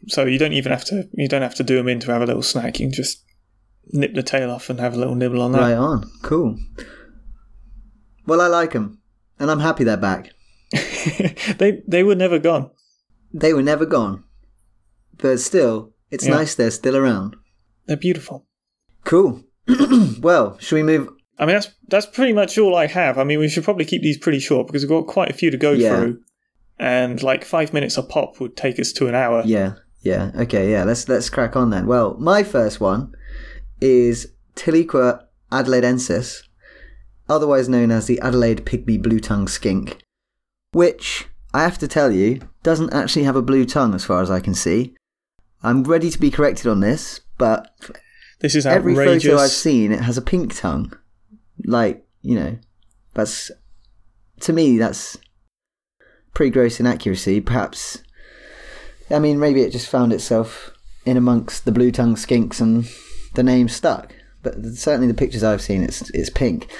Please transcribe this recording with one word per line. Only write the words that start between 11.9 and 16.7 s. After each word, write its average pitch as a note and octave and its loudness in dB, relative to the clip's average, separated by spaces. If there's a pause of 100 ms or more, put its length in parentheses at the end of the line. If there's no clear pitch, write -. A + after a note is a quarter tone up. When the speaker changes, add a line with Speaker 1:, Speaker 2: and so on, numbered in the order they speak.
Speaker 1:
were G3+ 4
never F3+ 2
gone. D3+ 0 (640)
Speaker 2:
They D#3 2
were C#3 2
never D3+ 2
gone. A2 -2 (920)
But C3 0
still, A#2 0 (160)
it's C3 -6
Speaker 1:
Yeah. C3+ 4
Speaker 2:
nice D3+ 0
they're B2 0